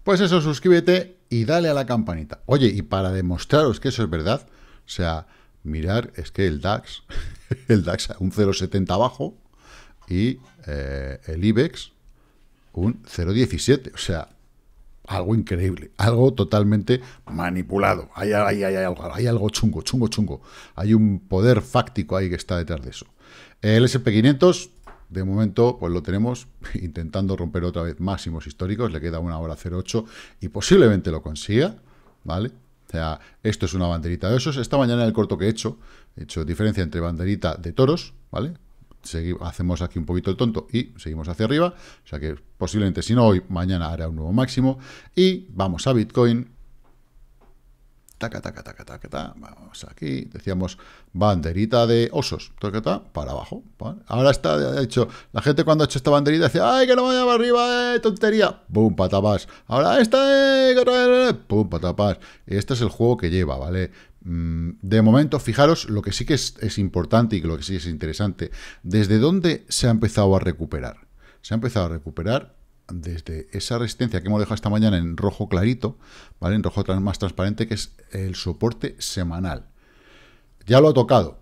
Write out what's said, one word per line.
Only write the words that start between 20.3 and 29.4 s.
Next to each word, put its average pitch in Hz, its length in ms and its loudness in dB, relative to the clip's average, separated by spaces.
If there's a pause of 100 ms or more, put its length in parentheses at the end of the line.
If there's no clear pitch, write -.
Hay 107 200 2
un 107 240 4
poder 107 420 2
fáctico - 560 -4
ahí 95 120 -2
que 87 60 -4
está 90 220 -6
detrás 80 240 -6
de 62 80 -14
eso. - 160 -18 (560)
El 110 240 6
S 127 120 0
and 120 80 -2
P 113 60 2
quinientos, 139 600 4 (380)
de 92 140 -6
momento, 101 560 2
pues 87 120 -4
lo 87 120 -2
tenemos 113 440 -2 (140)
<laughs> - 140 -12
intentando 90 600 -4
romper 87 280 -4
otra 87 180 -4
vez 82 180 -6
máximos 87 460 -6
históricos, 98 460 -6
le 76 100 -6
queda 82 160 -6
una 82 220 -6
hora 80 160 -8